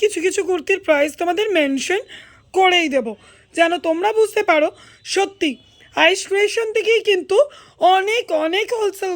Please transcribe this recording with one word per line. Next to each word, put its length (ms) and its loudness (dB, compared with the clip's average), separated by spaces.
কিছু 240 0
কিছু 220 -2
কুর্তির 380 -2
প্রাইস 240 2
তোমাদের 260 -2
মেনশন 440 -2
করেই 360 4
দেব, 120 -2
যেন 140 4
তোমরা 320 0
বুঝতে 320 2
পারো 180 2
সত্যি 360 -2
আয়ুষ 280 2
ক্রিয়েশন 360 -2
থেকেই 340 0
কিন্তু 260 -2
অনেক 280 -2
অনেক 220 -2
হোলসেল 380 -4